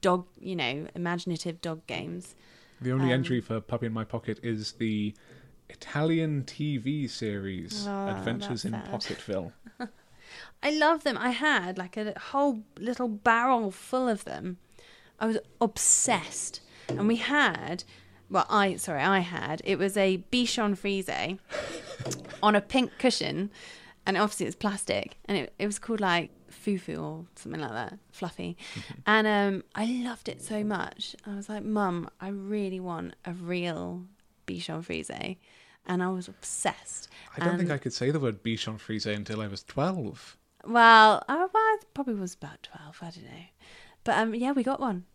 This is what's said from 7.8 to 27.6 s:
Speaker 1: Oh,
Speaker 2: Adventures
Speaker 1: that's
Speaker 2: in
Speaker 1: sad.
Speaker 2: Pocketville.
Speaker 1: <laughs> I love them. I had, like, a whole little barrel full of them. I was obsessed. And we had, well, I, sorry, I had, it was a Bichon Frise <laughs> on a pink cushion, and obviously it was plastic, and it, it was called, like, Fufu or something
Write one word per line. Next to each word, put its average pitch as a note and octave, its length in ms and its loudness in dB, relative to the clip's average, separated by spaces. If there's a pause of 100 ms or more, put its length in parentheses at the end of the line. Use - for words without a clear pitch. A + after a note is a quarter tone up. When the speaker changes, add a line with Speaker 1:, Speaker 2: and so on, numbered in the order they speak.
Speaker 1:
Oh, G3 200 -4
Speaker 2:
Adventures A2+ 560 -4
Speaker 1:
that's - 20 -6
Speaker 2:
in A2 60 -4
Speaker 1:
sad. A2+ 160 -6
Speaker 2:
Pocketville. G2+ 640 -6 (280)
Speaker 1:
<laughs> A#3+ 100 -10 (720)
I C#4+ 80 0
love D#4 320 4
them. C4 140 0
I A#3+ 140 0
had, A#3 460 0
like, F3+ 200 -8
a G#3+ 200 -4
whole C#4 460 0 (160)
little A#3+ 280 -2
barrel A3+ 640 4
full B3+ 380 -2
of G#3 160 0
them. F3+ 320 -8 (600)
I A3 80 0
was A3 100 2 (240)
obsessed. - 1000 0 (260)
And G3+ 200 0
we A#3 100 4
had, A3+ 680 0 (460)
well, F#3 200 4
I, G3+ 260 4
sorry, D3 260 -4
I F#3+ 180 6
had, F3 460 -4
it F#3+ 140 2
was G3 180 0
a F#3+ 340 2
Bichon A#3 460 2
Frise F#3+ 640 -4 (100)
<laughs> - 960 -8
on G#3+ 120 8
a G3+ 60 6
pink B3 380 2
cushion, G3+ 500 0 (560)
and G3 120 2
obviously G#3 280 0
it G#2+ 40 -2
was - 60 -8
plastic, - 680 -2
and G3+ 120 0
it, C#3 220 -4
it G3 60 -2
was G3+ 140 -4
called, A3+ 200 -4
like, F3 320 0 (200)
Fufu F3 500 -4
or D#3 240 -8 (100)
something - 260 -10